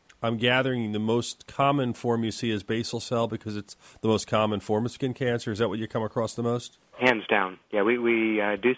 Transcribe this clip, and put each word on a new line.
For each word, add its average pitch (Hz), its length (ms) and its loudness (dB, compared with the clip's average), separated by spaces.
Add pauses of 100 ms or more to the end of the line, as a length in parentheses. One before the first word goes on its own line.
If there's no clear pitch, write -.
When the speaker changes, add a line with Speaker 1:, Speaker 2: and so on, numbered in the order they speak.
(200)
Speaker 1:
I'm 117 160 -2
gathering 123 560 0
the 107 60 -2
most 113 480 -2
common 139 480 0
form 117 300 0
you 107 80 0
see 117 180 -2
is 107 140 -2
basal 113 340 -4
cell 117 300 -2
because 110 280 -6
it's - 200 -12 (240)
the 110 80 0
most 110 180 4
common 107 320 2
form 107 260 0
of 120 60 -4
skin 127 240 -4
cancer. 120 380 -2
Is 101 80 -2
that 113 80 2
what 101 100 -4
you 110 80 -4
come 113 160 -4
across 110 320 -4
the 117 80 -4
most? 120 340 -4 (220)
Speaker 2:
Hands 123 320 4
down. 95 280 2 (120)
Yeah, 104 120 2
we, 120 160 2
we, 113 420 2
uh, 101 160 0
do 123 220 2